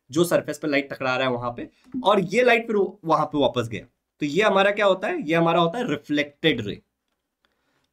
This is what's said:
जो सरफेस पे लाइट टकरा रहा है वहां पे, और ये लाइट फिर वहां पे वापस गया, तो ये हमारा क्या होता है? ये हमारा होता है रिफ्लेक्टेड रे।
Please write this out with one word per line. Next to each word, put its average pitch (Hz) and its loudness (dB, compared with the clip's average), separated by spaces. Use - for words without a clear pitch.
जो 160 2
सरफेस 151 -2
पे 156 -6
लाइट 139 -2
टकरा 131 -4
रहा 131 0
है 127 0
वहां 123 -6
पे, 131 -12
और 202 4
ये 190 0
लाइट 233 2
फिर 214 -2
वहां 160 0
पे 147 -4
वापस 120 0
गया, 90 -10
तो 151 -2
ये 156 0
हमारा 196 4
क्या 208 2
होता 190 2
है? 339 -4
ये 160 -2
हमारा 170 2
होता 170 0
है 233 -4
रिफ्लेक्टेड 147 -2
रे। 101 -8